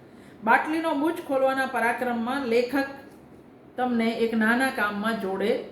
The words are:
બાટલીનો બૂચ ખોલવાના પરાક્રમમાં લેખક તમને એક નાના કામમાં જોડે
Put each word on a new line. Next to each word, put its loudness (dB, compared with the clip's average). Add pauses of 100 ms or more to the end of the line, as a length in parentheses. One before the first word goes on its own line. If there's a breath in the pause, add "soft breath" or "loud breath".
(440 loud breath)
બાટલીનો 2
બૂચ 0 (140)
ખોલવાના 2
પરાક્રમમાં -2
લેખક 2 (920)
તમને 0
એક 0
નાના 2
કામમાં -2
જોડે -2